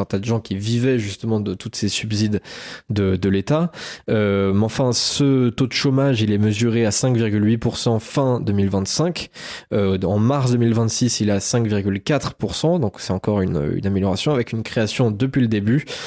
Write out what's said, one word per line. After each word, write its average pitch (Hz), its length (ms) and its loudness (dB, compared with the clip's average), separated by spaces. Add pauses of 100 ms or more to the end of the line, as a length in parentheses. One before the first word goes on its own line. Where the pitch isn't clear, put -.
un 98 40 -2
tas 101 140 -4
de 101 60 -8
gens 117 160 0
qui 95 140 -8
vivaient 120 440 0
justement 107 400 -4
de 101 140 -4
toutes - 240 -10
ces 107 100 -2
subsides 107 540 -2 (480)
de, 98 260 2
de 92 140 0
l'État. 147 420 0 (380)
Euh, 98 440 2
mais 101 120 2
enfin, 123 260 0
ce 131 580 2
taux 127 180 0
de 123 60 -6
chômage, 135 480 2
il 107 120 2
est 104 40 2
mesuré 110 480 2
à 104 60 2
cinq 127 240 2
virgule 107 300 2
huit 113 120 4
pour 117 200 -2
cent 113 220 0
fin 127 400 0
deux 104 140 -2
mille 101 160 2
vingt-cinq. 98 600 -2 (440)
Euh, 98 280 2
en 98 180 0
mars 127 320 2
deux 123 60 2
mille 117 160 2
vingt-six, 113 480 0
il 104 80 2
est 101 40 2
à 98 60 2
cinq 117 280 0
virgule 98 340 0
quatre 139 320 -2
pour - 220 -6
cent, 170 240 0
donc 110 200 -2
c'est - 140 -4
encore 101 280 0
une, 85 340 0
une 90 100 -4
amélioration, 98 480 0
avec 120 180 -2
une 113 120 -4
création 113 480 0
depuis 131 300 0
le 120 60 4
début, 110 380 2 (220)